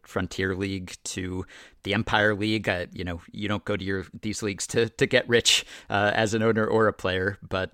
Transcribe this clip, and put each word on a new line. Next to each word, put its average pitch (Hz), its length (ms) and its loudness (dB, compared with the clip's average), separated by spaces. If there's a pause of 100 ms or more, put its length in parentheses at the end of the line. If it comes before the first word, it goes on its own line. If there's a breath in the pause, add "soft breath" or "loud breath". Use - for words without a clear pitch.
Frontier 95 520 -4
League 95 400 -6 (100)
to 92 400 -6 (380 loud breath)
the 98 120 -2
Empire 107 400 2
League? 107 340 0
Uh, 90 240 -2
you 95 100 -10
know, 87 200 -6 (100)
you 104 160 -6
don't 104 160 -2
go 104 120 -2
to 90 80 -8
your, 95 200 -4 (180)
these 104 200 -6
leagues 101 260 -4
to, 117 220 2
to - 160 0
get - 220 2
rich, - 360 4 (240 loud breath)
uh, 104 260 2
as 110 200 2
an 110 80 0
owner 110 220 4
or 110 220 4
a 101 60 2
player, 92 460 -2 (100)
but 92 240 -2